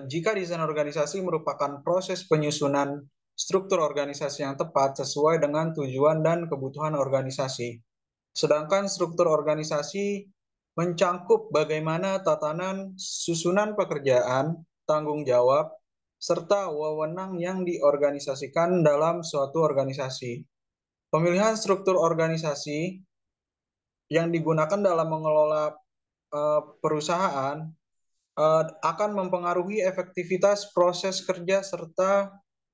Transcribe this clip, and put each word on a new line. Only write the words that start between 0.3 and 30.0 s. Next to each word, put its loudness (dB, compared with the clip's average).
desain -4
organisasi -2
merupakan -4
proses -2
penyusunan 0
struktur 0
organisasi -2
yang -4
tepat 0
sesuai 2
dengan 0
tujuan 2
dan 2
kebutuhan -6
organisasi. -2
Sedangkan 2
struktur 0
organisasi -2
mencangkup 2
bagaimana 0
tatanan -2
susunan -2
pekerjaan, 0
tanggung 0
jawab, 4
serta 0
wewenang -4
yang -4
diorganisasikan 0
dalam 2
suatu 0
organisasi. -2
Pemilihan 2
struktur 2
organisasi 0
yang 2
digunakan 2
dalam 2
mengelola, 2
eh, 0
perusahaan, 0
eh, 4
akan 0
mempengaruhi -2
efektivitas 0